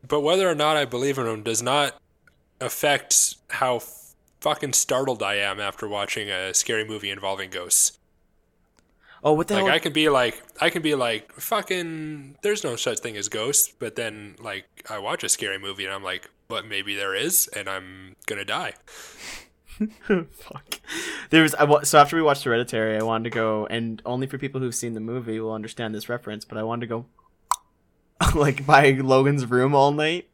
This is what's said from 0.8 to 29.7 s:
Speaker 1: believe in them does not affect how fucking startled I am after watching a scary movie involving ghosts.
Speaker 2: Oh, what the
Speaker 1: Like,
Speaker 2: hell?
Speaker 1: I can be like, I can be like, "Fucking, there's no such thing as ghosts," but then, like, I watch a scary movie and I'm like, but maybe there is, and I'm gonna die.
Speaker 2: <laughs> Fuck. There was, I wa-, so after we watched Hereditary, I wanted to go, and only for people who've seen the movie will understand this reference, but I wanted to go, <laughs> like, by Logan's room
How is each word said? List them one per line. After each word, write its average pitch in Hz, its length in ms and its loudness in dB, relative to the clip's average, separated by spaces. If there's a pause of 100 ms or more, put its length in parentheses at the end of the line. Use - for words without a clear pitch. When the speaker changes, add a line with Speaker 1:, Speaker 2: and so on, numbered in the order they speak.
Speaker 1:
believe 131 340 -2
in 127 80 -2
them 110 160 -4
does 107 200 -2
not 135 380 0 (600)
affect - 760 0 (140)
how 123 300 0 (600)
fucking 151 320 -2
startled 131 500 0
I 101 140 0
am 101 240 -2
after 101 280 -6
watching 101 420 -4
a 92 240 -4
scary 110 300 0
movie 104 260 -8
involving 98 400 -4
ghosts. 90 480 -2 (1200)
Speaker 2:
Oh, 151 120 4
what 160 140 0
the 202 60 -2
Speaker 1:
Like, 196 120 2
Speaker 2:
hell? 143 80 4
Speaker 1:
I 165 40 2
can 160 140 -2
be 156 160 2
like, 127 340 2 (200)
I 170 80 4
can 175 100 -4
be 151 140 0
like, 117 400 -2
"Fucking, 156 1080 -6
there's 208 220 -2
no 127 120 -2
such 110 240 -4
thing 110 180 -10
as 98 100 -6
ghosts," 113 500 0
but 113 160 -8
then, 107 460 -8
like, 101 240 -10 (240)
I 110 100 -8
watch 113 240 -6
a 107 60 -4
scary 98 300 0
movie 98 260 -8
and 95 80 -6
I'm 98 100 -8
like, 92 280 -8 (200)
but 110 160 -8
maybe 101 280 -6
there 98 200 -4
is, 147 420 0
and 101 140 -8
I'm 95 460 -12 (100)
gonna 101 180 -8
die. 151 300 -6 (1040)
Speaker 2:
<laughs> 214 100 -2 (440)
Fuck. - 480 -16 (500)
There 160 120 8
was, 156 120 4
I 151 100 4
wa-, 147 200 6
so 151 140 6
after 143 180 8
we 165 60 2
watched 143 220 4
Hereditary, 113 540 2
I 110 40 0
wanted 113 220 0
to 117 60 -4
go, 110 400 0
and 113 340 -6
only 127 220 -2
for 135 100 -10
people 135 240 -6
who've 120 140 -4
seen 117 180 -6
the 110 80 -8
movie 113 400 -6
will 110 140 -6
understand 110 400 -8
this 104 160 -8
reference, 110 340 -8
but 113 140 -10
I 107 60 -4
wanted 117 180 -4
to 120 60 -8
go, 117 180 -6 (1120)
<laughs> - 180 4
like, 139 280 2
by 143 240 8
Logan's 135 560 4
room 127 280 4